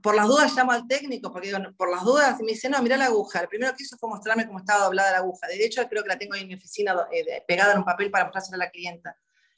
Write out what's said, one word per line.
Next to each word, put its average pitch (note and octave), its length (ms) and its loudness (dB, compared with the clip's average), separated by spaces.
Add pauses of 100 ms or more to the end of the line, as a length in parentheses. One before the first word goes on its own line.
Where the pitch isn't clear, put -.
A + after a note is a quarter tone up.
por G#3 120 4
las G#3 120 4
dudas C#4 280 4
llamo B3+ 180 2
al A#3+ 140 -2
técnico, C4 460 -6
porque F#3 160 -10
digo, G3 100 -4
"No, F#3+ 160 -10
por F3+ 160 -2
las F3+ 140 -4
dudas", C4 340 4
y A3+ 60 -6
me A3 80 -2
dice, A3 160 -6
"No, C#4 140 0
mirá B3 160 4
la C4+ 80 2
aguja". G3+ 360 0
Lo F3 60 -6
primero B3 260 -4
que C4+ 80 -16
hizo B3+ 140 -16
fue A#3 140 -8
mostrarme A3 360 -2
cómo G3 120 -12
estaba G3+ 260 2
doblada F#3+ 280 2
la F#3 60 2
aguja. F#3 300 -4
De G3 160 -2
hecho, A#3 240 -2
creo G#3 140 -4
que G3+ 80 -4
la F#3 80 -4
tengo G3+ 160 -6
ahí G3 80 -6
en F#3+ 60 -14
mi F#3 60 -12
oficina, G3 380 -4
do-, F3 180 0
eh, E3 140 -2
de-, - 240 -8
pegada G3 240 6
en G3+ 60 4
un F#3 60 0
papel F#3+ 260 -2
para G3 140 2
mostrársela F#3+ 320 -8
a F3+ 100 -4
la F3 40 -8
clienta. F3 460 -14 (420)